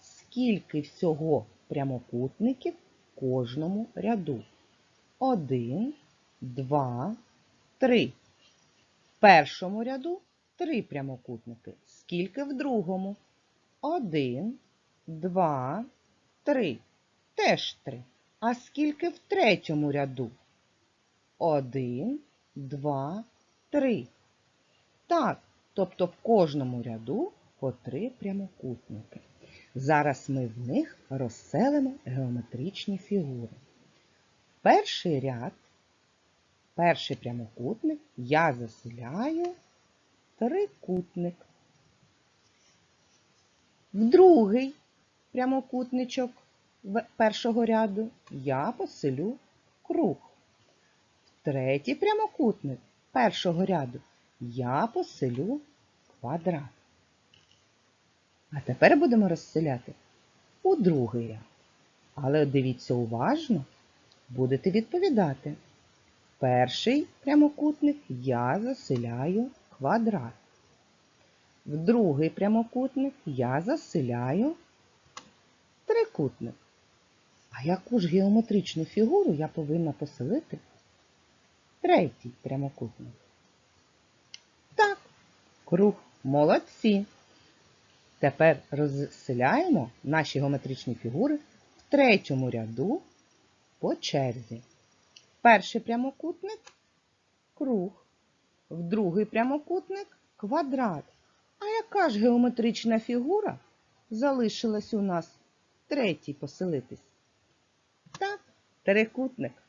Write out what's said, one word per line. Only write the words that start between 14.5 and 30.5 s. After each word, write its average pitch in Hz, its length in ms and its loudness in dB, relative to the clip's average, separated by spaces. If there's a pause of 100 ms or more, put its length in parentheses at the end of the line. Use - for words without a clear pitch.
два, 165 800 -2 (580)
три. 214 340 -2 (580)
Теж 285 380 2
три. 123 300 -14 (420)
А 240 100 0
скільки 302 540 -4
в 330 100 -10
третьому 170 720 2
ряду? 135 400 -4 (1080)
Один, 135 800 -2 (360)
два, 143 680 -6 (460)
три. 247 380 0 (1000)
Так, 285 320 0 (340)
тобто 185 320 -2
в 180 160 -4
кожному 143 640 2
ряду 123 480 -6 (280)
по 131 120 -4
три 147 380 -8
прямокутники. 190 1080 -10 (560)
Зараз 143 540 0
ми 131 180 -2
в 120 200 -10